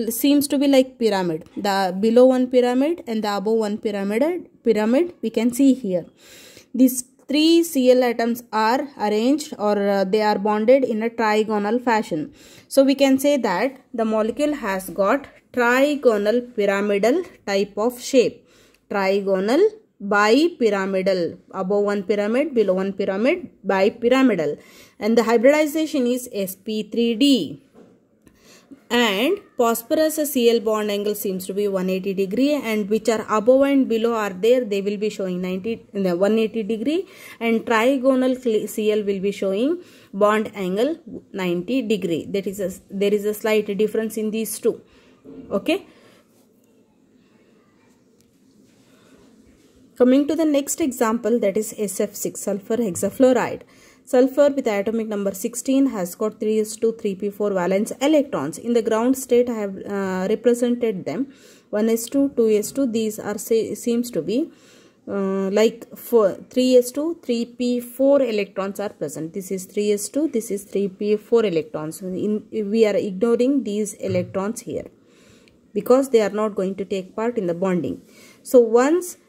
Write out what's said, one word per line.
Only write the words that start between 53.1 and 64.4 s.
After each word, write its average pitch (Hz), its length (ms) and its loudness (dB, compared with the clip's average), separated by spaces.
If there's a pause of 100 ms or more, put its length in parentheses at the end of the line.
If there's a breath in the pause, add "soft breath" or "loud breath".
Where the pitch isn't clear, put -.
Sulfur 269 420 4
with 277 180 -2
atomic 220 400 -2
number 202 260 -4
sixteen 269 520 0
has 196 280 -4
got 214 240 -6
three 220 220 0
S 214 160 -6
two, 226 160 0
three 208 240 -6
P 208 120 -6
four 202 240 -4
valence 190 380 0 (100)
electrons. 226 560 0
In 233 160 -6
the 233 80 2
ground 220 380 0
state, 247 300 2
I 240 60 -4
have, 202 300 -6
uh, 190 440 -4
represented 240 800 -2
them. 277 260 -6 (380 loud breath)
One 220 180 0
S 226 180 0
two, 277 300 0
two 226 120 2
S 214 220 0
two, 277 160 -2
these 220 320 -4
are 208 180 -6
say, 220 380 -2
seems 233 380 -2
to 165 100 -4
be, 226 300 -2 (560 soft breath)